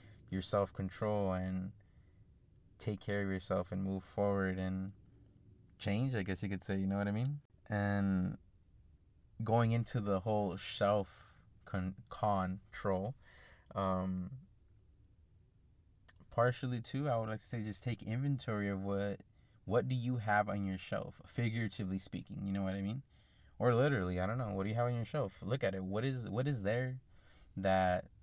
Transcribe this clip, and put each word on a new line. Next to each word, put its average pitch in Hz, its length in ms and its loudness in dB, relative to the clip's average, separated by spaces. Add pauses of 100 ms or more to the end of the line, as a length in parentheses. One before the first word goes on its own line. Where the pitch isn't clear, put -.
(320)
your 92 100 -2
self-control 101 920 0
and 92 380 -2 (1040)
take 104 220 -4
care 101 220 -2
of 98 80 0
yourself 95 420 -2
and 95 120 -2
move 95 200 -2
forward 98 540 0
and 95 340 -2 (840)
change, 120 380 0
I 98 80 2
guess 92 180 -2
you 101 80 -2
could 95 140 -4
say, 98 140 0
you 95 100 2
know 98 100 2
what 101 100 2
I 101 40 0
mean? 135 280 0 (300)
And 101 680 2 (1080)
going 113 280 4
into 117 280 0
the 101 200 2
whole 104 380 0
self 101 500 2 (580)
con-, 92 280 -2 (160)
control, 95 1040 0 (600)
um, 92 560 0 (2000)
partially 123 500 2
too, 139 260 -4
I 120 100 2
would 110 120 -2
like 107 100 -4
to - 60 -18
say 117 160 -6
just 107 220 -6
take 120 180 -4
inventory 117 680 -2
of 95 140 -2
what, 101 360 0 (460)
what 117 220 2
do 127 80 0
you 123 220 0
have 104 320 4
on 101 160 0
your 95 140 -2
shelf, - 480 -6
figuratively 110 720 -2
speaking, 98 440 -8
you 98 80 -2
know 98 120 0
what 95 100 0
I 98 80 -2
mean? 110 220 -4 (560)
Or 120 160 6
literally, 107 440 2
I 90 60 2
don't 113 140 -2
know, 113 140 -2
what 95 100 0
do 104 60 -2
you 110 60 -2
have 120 120 2
on 120 80 0
your 117 100 -2
shelf? 127 280 -2 (100)
Look 117 200 -2
at 95 120 2
it. 95 80 -4
What 101 200 -2
is, 127 240 -2
what 120 200 0
is 123 160 -2
there 127 340 0 (600)
that 95 480 4 (180)